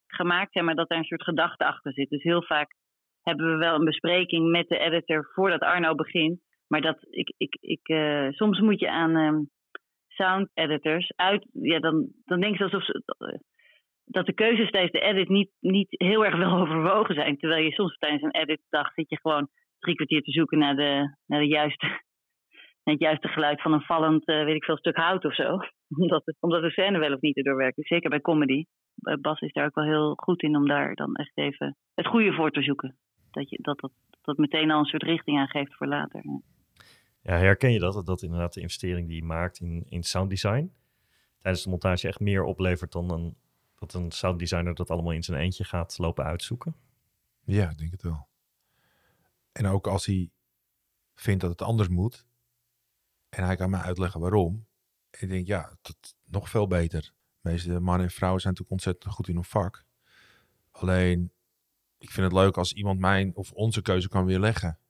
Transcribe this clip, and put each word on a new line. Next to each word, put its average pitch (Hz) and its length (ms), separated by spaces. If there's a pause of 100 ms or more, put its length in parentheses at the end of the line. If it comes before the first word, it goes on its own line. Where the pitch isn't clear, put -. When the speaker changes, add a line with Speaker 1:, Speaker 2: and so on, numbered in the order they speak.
Speaker 1:
gemaakt 175 440
zijn, 170 140
maar 160 100
dat 165 160
er 165 60
een 165 60
soort - 200
gedachte 165 420
achter 143 280
zit. 139 160
Dus 143 140
heel 170 200
vaak 147 320 (460)
hebben 165 300
we 160 60
wel 165 180
een 156 100
bespreking 165 680
met 170 160
de 170 100
editor 160 560
voordat 185 280
Arno 165 340
begint. 165 440 (280)
Maar 151 140
dat 156 160 (120)
ik, - 280
ik, - 220
ik, - 280
eh, 151 420
soms 190 300
moet 208 200
je - 100
aan, 165 260
ehm, 156 240 (680)
sound 190 460
editors 156 640
uit, 202 380
ja, 156 260
dan, 160 300 (160)
dan 180 140
denk 202 180
ze 196 60
alsof 190 220
ze, - 180 (140)
eh, - 220 (680)
dat 185 200
de 190 80
keuzes 220 380
tijdens 185 220
de 165 60
edit 190 300
niet, 196 200 (100)
niet 190 300
heel 208 360
erg 185 120
wel 175 140
<laughs> 180 100
overwogen 170 540
zijn. 147 220
Terwijl 160 260
je 156 80
soms 190 260
tijdens 147 260
een 151 120
editdag 151 580
zit 160 160
je 156 100
gewoon 147 300 (300)
drie 135 160
kwartier 151 260
te 147 100
zoeken 156 260
naar 143 180
de, 143 400 (100)
naar 147 140
de 147 80
juiste, 151 380 (500)
<laughs> - 480
naar 151 120
het 139 40
juiste 156 280
geluid 147 340
van 160 120
een 147 80
vallend, 156 440
eh, 151 180
weet 151 120
ik 147 80
veel, 156 140
stuk - 180
hout 175 300
of 135 100
zo. 143 220 (160)
<laughs> - 280
Omdat 170 240
het, 156 140
omdat 170 220
de 165 100
scène 190 280
wel 147 140
of 131 80
niet 147 160
erdoor 135 180
werkt. 131 200
Dus 156 120
zeker 165 220
bij 147 120
comedy. 151 440 (360)
Eh, - 200
Bas 151 180
is 151 140
daar 147 120
ook 151 100
wel 151 100
heel 151 300
goed 175 260
in 151 140
om 143 120
daar 143 280
dan 143 200
echt - 220
even 143 400 (160)
het - 140
goede 220 260
voor 156 180
te 147 120
zoeken. 135 340 (340)
Dat 143 180
je, - 120
dat, 143 180
dat, 135 120 (300)
dat 147 160
meteen 156 340
al 151 80
een 147 60
soort - 180
richting 156 340
aangeeft 139 380
voor 143 120
later. 143 380
Ja. 143 160 (800)
Speaker 2:
Ja, 90 160
herken 98 340
je 110 80
dat? 92 260
Dat 90 160
inderdaad 85 320
de 87 80
investering 87 460
die 82 80
je 80 80
maakt 82 360
in, 85 300
in 85 140
sounddesign 98 720 (680)
tijdens 92 220
de 98 60
montage 90 380
echt 85 120
meer 98 240
oplevert 90 480
dan 87 200
een, 85 240 (400)
dat - 180
een 87 180
sounddesigner 87 640
dat - 140
allemaal 85 220
in 80 120
zijn 78 180
eentje 90 220
gaat - 340
lopen 82 280
uitzoeken? 117 500 (720)
Speaker 3:
Ja, 95 240
ik 78 80
denk 80 140
het 92 120
wel. 80 240 (1200)
En - 140
ook 98 220
als 98 180
hij 92 240 (840)
vindt 95 260
dat 90 80
het 85 120
anders 113 280
moet 90 360 (1040)
en 98 140
hij 92 120
kan 92 140
mij 95 120
uitleggen 90 380
waarom. 92 460 (440)
En - 120
ik 95 80
denk, 92 180
ja, 92 340
dat - 340 (100)
nog - 240
veel 104 180
beter. 82 340
De - 480
meeste 87 300
mannen 90 280
en 90 60
vrouwen 92 280
zijn 95 120
natuurlijk - 320
ontzettend - 280
goed - 140
in 87 80
hun 87 80
vak. - 420 (840)
Alleen, 90 600 (680)
ik - 120
vind 95 160
het 90 100
leuk 95 220
als 87 160
iemand 101 260
mijn 95 360
of 95 160
onze 107 300
keuze 92 280
kan 95 160
weerleggen. 92 540 (100)